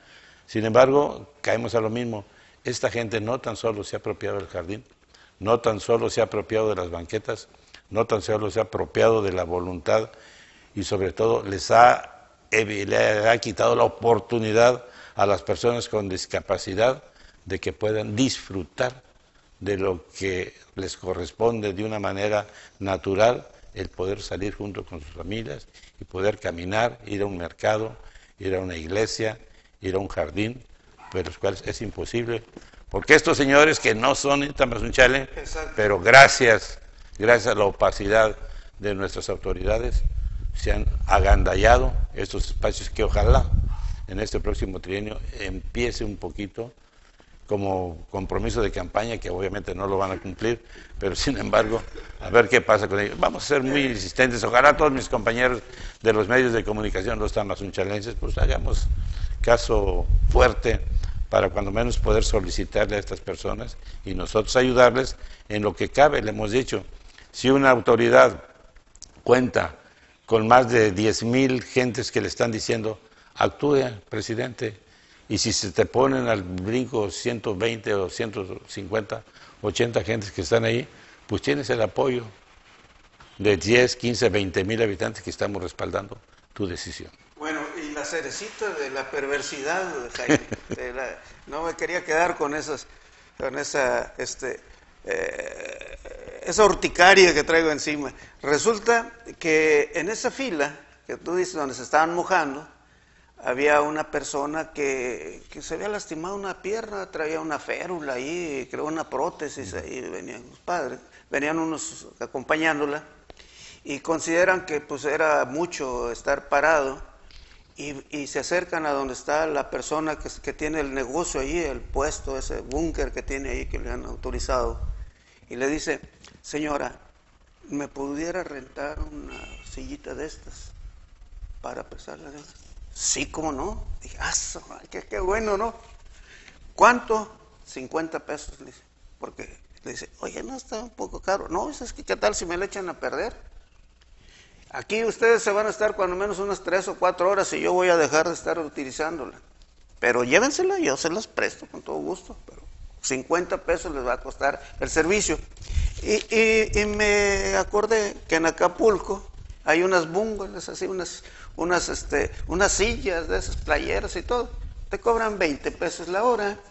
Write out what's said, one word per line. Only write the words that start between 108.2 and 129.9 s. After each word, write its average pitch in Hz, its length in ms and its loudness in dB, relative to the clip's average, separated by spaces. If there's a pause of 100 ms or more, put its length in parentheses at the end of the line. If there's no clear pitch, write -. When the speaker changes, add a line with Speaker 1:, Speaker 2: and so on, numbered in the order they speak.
Speaker 2:
creo 127 140 -6
una 156 240 -6
prótesis, 135 640 -6
ahí 92 280 -10
venían 90 480 -12
los 135 100 -20
padres, 139 400 -6 (300)
venían 147 300 -2
unos - 480 -8 (120)
acompañándola, 147 840 -2 (800)
y 143 160 -8
consideran 165 680 2
que, 151 140 -4
pues, 139 260 -8
era 147 400 2
mucho 127 640 -6
estar 139 380 -4
parado, 143 500 2 (800)
y, 139 320 -10
y 147 160 -6
se 143 140 -6
acercan 175 460 -2
a 147 60 0
donde 135 220 -2
está 151 320 0
la 143 240 -2
persona 151 480 -4
que, - 120 -10 (120)
que 135 120 -6
tiene 151 260 -4
el 139 140 -4
negocio 135 480 -2
ahí, 147 180 -4
el 135 220 -4
puesto, 139 560 -4
ese 123 240 -6
búnker 147 500 -4
que 127 100 -8
tiene 135 280 -6
ahí, 131 160 -6
que - 140 -6
le 120 120 -8
han 123 140 -8
autorizado, 120 760 -2 (680)
y 117 80 -12
le 131 100 -2
dice, 147 320 -4 (420)
"Señora, 143 560 -6 (720)
¿me 143 200 -6
pudiera 156 540 -8
rentar 143 560 -10
una 147 400 -10 (300)
sillita 135 460 -12